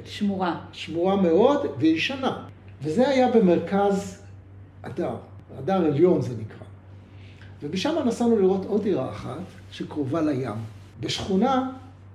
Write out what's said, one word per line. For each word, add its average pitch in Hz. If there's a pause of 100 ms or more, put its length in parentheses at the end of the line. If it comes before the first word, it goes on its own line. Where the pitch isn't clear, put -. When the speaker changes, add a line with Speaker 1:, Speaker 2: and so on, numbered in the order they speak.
Speaker 1:
שמורה. 185 (120)
Speaker 2:
שמורה 175
מאוד 202 (120)
וישנה. 165 (380)
וזה 190
היה 254
במרכז 196 (600)
הדר, 139 (420)
הדר 143
עליון 160
זה 120
נקרא. - (960)
ומשם 185 (120)
נסענו 233
לראות 190
עוד 208
דירה 147
אחת 120 (320)
שקרובה 151
לים, 131 (480)
בשכונה 247 (440)